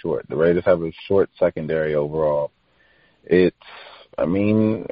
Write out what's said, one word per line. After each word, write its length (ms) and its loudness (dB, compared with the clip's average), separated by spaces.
short. 280 -6
The 60 -8
Raiders 300 2
have 160 2
a 100 -6
short 220 2
secondary 560 -2
overall. 560 -2
It's, 320 4
I 80 -2
mean, 680 0